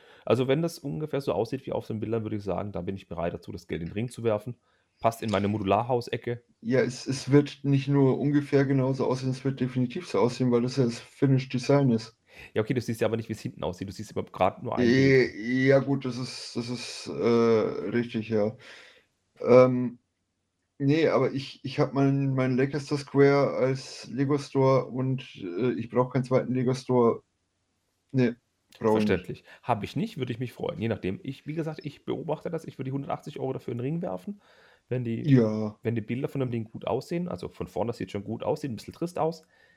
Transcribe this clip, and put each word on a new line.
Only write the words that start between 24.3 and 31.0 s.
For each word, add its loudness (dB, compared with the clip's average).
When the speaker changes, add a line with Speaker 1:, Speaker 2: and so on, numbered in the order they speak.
Speaker 2:
Store 2
und, -4
äh, -2
ich -6
brauch 2
keinen 0
zweiten 0
Lego 2
Store. 2
Nee, 2
brauch 2
ich 2
nicht. 0
Speaker 1:
Verständlich. -2
Hab -2
ich -12
nicht, -4
würde -6
ich -8
mich -8
freuen. -8
Je -2
nachdem. -4